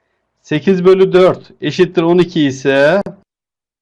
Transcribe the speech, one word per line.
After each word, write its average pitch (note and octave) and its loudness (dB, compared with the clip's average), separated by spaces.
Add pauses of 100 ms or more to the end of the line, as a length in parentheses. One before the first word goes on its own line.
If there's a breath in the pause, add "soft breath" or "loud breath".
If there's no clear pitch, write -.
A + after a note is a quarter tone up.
(420)
Sekiz F3 -2
bölü F#3+ 2
dört F3+ 0 (100)
eşittir E3 -2
on E3+ 0
iki E3+ 0
ise C#3 0 (800)